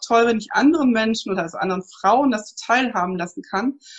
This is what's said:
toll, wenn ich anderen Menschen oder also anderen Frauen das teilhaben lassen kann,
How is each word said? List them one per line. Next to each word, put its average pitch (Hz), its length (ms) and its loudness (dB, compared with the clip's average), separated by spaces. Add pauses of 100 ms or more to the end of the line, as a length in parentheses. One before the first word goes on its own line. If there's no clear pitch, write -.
toll, 233 220 2
wenn 226 100 2
ich - 160 -8
anderen 277 380 4
Menschen 220 400 -2
oder 185 120 -2
also 165 140 -10
anderen 185 260 -4
Frauen 247 480 2
das 214 240 -6
teilhaben 214 600 -2
lassen 170 260 -8
kann, 233 360 -4 (200)